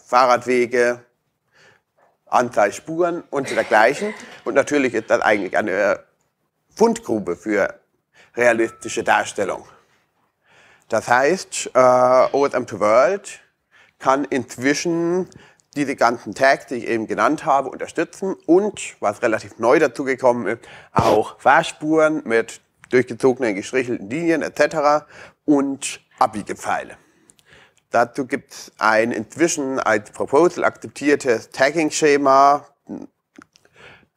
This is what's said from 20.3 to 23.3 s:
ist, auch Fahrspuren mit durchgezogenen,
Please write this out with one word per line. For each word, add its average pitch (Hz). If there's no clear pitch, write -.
ist, 117
auch 110
Fahrspuren 156
mit 113
durchgezogenen, 123